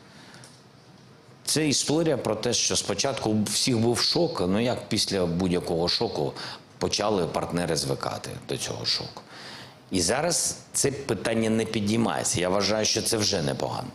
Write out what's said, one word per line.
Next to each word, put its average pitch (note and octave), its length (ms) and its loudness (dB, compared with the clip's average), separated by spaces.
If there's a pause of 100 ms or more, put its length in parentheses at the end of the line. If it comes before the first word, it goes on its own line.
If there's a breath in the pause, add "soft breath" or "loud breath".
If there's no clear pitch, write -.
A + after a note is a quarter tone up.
(1400 loud breath)
Це D#3 240 2
історія D3+ 480 2
про A2 200 0
те, A#2+ 160 -2
що - 240 2
спочатку A2 540 0
у G#2+ 140 4
всіх A#2 340 2
був A2+ 220 4
шок, - 480 0
ну G2+ 120 2
як A#2+ 280 -2
після F#2+ 380 0
будь-якого E2+ 640 0
шоку D#2+ 440 0 (480 loud breath)
почали G2 460 2
партнери E2+ 500 0
звикати - 540 -4 (180)
до C2+ 80 -4
цього - 300 -6
шоку. - 360 -4 (680 loud breath)
І F#2+ 100 2
зараз C#3 560 0 (160)
це - 180 2
питання A2+ 600 0
не A2 140 2
підіймається. G#2+ 760 0
Я F2+ 80 2
вважаю, G2+ 360 2
що G#2 180 2
це A#2 140 0
вже G2+ 260 2
непогано. C2+ 520 -2